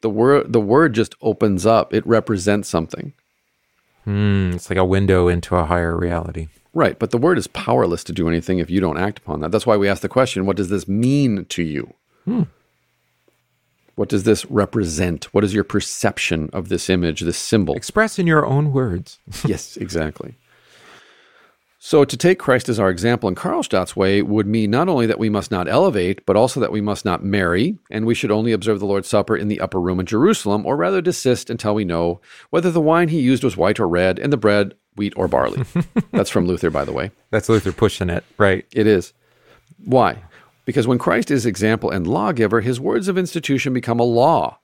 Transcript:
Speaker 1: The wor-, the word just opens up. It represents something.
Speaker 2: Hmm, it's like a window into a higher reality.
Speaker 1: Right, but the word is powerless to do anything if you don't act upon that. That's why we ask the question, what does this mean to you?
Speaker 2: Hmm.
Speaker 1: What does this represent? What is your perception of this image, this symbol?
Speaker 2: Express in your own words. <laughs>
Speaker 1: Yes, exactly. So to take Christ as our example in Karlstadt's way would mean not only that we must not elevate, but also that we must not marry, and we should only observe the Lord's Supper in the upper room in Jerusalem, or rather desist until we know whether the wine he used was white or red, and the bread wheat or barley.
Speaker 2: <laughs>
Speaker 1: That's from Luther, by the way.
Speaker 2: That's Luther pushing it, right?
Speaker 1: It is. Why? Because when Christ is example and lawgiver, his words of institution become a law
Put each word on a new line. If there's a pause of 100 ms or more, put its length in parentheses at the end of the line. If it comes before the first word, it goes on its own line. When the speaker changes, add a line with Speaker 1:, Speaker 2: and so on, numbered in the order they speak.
Speaker 1:
The
wor-,
the
word
just
opens
up.
It
represents
something. (920)
Speaker 2:
Hmm,
it's
like
a
window
into
a
higher
reality. (280)
Speaker 1:
Right,
but
the
word
is
powerless
to
do
anything
if
you
don't
act
upon
that.
That's
why
we
ask
the
question,
what
does
this
mean
to
you? (300)
Speaker 2:
Hmm. (1500)
Speaker 1:
What
does
this
represent? (100)
What
is
your
perception
of
this
image,
this
symbol?
Speaker 2:
Express
in
your
own
words. (140)
<laughs>
Speaker 1:
Yes,
exactly. (1400)
So
to
take
Christ
as
our
example
in
Karlstadt's
way
would
mean
not
only
that
we
must
not
elevate,
but
also
that
we
must
not
marry, (100)
and
we
should
only
observe
the
Lord's
Supper
in
the
upper
room
in
Jerusalem,
or
rather
desist
until
we
know (300)
whether
the
wine
he
used
was
white
or
red,
and
the
bread (220)
wheat
or
barley. (260)
Speaker 2:
<laughs>
Speaker 1:
That's
from
Luther,
by
the
way. (180)
Speaker 2:
That's
Luther
pushing
it, (140)
right?
Speaker 1:
It
is. (720)
Why? (460)
Because
when
Christ
is
example
and
lawgiver,
his
words
of
institution
become
a
law